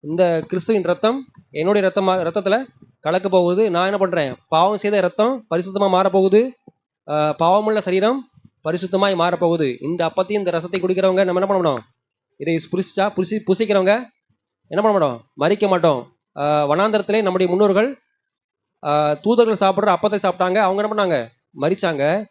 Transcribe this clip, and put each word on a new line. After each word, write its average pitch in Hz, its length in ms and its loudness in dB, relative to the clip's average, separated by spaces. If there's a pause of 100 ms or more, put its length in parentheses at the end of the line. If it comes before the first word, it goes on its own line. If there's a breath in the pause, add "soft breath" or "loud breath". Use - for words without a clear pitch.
இந்த 165 480 0
கிறிஸ்துவின் 190 340 -2
ரத்தம் 214 420 -2 (260)
என்னுடைய 190 380 0
ரத்தமா, 185 100 -2
ரத்தத்துல 190 640 0 (360)
கலக்க 180 280 -2
போகுது. 185 420 2
நான் 175 140 0
என்ன 196 140 -2
பண்றேன், 170 360 -2 (140)
பாவம் 185 280 2
செய்த 208 240 0
ரத்தம் 214 500 -2
பரிசுத்தமா 190 380 -2
மாறப்போகுது. 190 640 2 (580)
ஆ, 151 300 0
பாவமுள்ள 208 400 2
சரீரம் 208 500 -2 (360)
பரிசுத்தமாய் 180 520 -2
மாறப்போகுது. 165 680 0
இந்த 170 240 -2
அப்பத்தையும் 185 260 -2
இந்த 196 180 -2
ரசத்தை 175 300 -4
குடிக்கிறவங்க 185 440 2
நம்ம 180 160 0
என்ன 196 60 -2
பண்ண 196 160 0
மாட்டோம், 135 220 0 (520)
இதை 160 240 -4 (120)
புசிச்சா, 190 480 -4
புசி-, 214 260 -4
புசிக்கிறவங்க 196 480 2 (760)
என்ன 196 140 -2
பண்ண 220 80 4
மாட்டோம், 143 340 0 (100)
மரிக்க 202 340 0
மாட்டோம். 165 440 0 (240)
ஆ, 147 320 0
வனாந்தரத்திலே 208 540 0
நம்முடைய 185 300 0
முன்னோர்கள், 208 460 2 (840)
ஆ, 147 300 0
தூதர்கள் 214 540 2
சாப்பிடுற 190 260 2
அப்பத்தை 202 280 -2
சாப்பிட்டாங்க, 180 340 0
அவங்க 196 260 0
என்ன 214 60 -2
பண்ணாங்க, 180 400 -2 (320)
மரிச்சாங்க. 165 720 -2